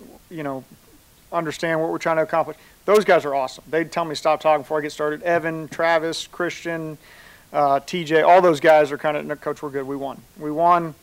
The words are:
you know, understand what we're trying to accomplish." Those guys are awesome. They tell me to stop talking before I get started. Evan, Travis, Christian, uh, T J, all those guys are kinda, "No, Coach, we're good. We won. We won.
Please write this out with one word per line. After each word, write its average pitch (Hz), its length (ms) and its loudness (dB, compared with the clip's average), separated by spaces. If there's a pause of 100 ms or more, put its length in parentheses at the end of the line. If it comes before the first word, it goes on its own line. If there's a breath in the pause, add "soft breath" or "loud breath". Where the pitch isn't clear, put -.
(300)
you 160 140 -10
know, 135 200 -8 (680)
understand 165 500 -2
what 165 80 -2
we're 165 80 -4
trying 165 200 0
to 160 40 2
accomplish." 156 360 -2 (280 soft breath)
Those 208 180 4
guys 170 220 4
are 143 80 -4
awesome. 135 340 -4
They 156 160 -2
tell 165 220 -4
me 156 60 -6
to 147 40 -8
stop 151 260 0
talking 156 200 2
before 156 160 -6
I 151 40 -2
get 147 100 -8
started. 151 320 -6
Evan, 160 440 -2
Travis, 165 600 -2
Christian, 165 720 -8 (520 loud breath)
uh, 143 280 2
T 175 240 -6
J, 156 180 2
all 175 200 8
those 170 180 4
guys 151 320 4
are 147 80 -6
kinda, 151 240 -4
"No, 147 120 -8
Coach, 147 280 -8
we're 151 60 -10
good. 135 180 -8
We 139 80 -8
won. 135 260 -10 (160)
We 151 140 -8
won. 170 520 2